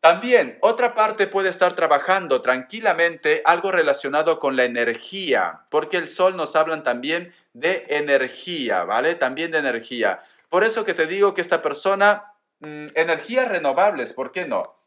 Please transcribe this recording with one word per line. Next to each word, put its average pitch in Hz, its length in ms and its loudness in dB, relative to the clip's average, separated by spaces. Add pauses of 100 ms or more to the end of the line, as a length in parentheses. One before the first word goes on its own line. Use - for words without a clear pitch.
También, 214 600 4
otra 233 340 2
parte 214 320 2
puede 196 200 0
estar 180 280 0
trabajando 156 640 2
tranquilamente 160 1000 0
algo 175 260 2
relacionado 156 680 0
con 135 160 -2
la 127 80 4
energía, 120 960 -2 (100)
porque 151 260 -2
el 160 120 -4
sol 185 280 2
nos 165 200 -4
hablan 160 260 0
también 147 500 -4 (200)
de 160 360 -4
energía, 135 960 -2
¿vale? 117 320 0
También 160 380 -4
de 160 60 2
energía. 117 600 -2 (280)
Por 185 160 2
eso 220 200 -2
que 180 100 -2
te 160 120 0
digo 196 280 2
que 190 60 -4
esta 170 220 0
persona, 196 720 0 (260)
mm, 151 380 -14
energías 165 500 0
renovables, 160 680 0
¿por 127 200 -8
qué 185 120 -6
no? 107 300 -6 (120)